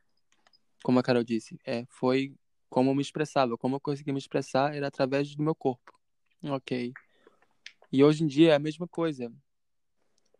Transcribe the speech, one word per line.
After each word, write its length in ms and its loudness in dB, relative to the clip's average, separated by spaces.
como 160 2
a 40 2
Carol 200 2
disse, 400 -6
é, 240 -8
foi 480 -2
como 220 2
eu 40 0
me 60 0
expressava. 560 -2
Como 200 -4
eu 20 -10
conseguia 340 -6
me 60 -4
expressar 560 -2
era 120 -6
através 460 -2
do 100 -6
meu 120 0
corpo. 380 -6
Ok. 480 -6
E 140 4
hoje 220 6
em 20 2
dia 240 6
é 40 6
a 40 4
mesma 280 -8
coisa. 440 -6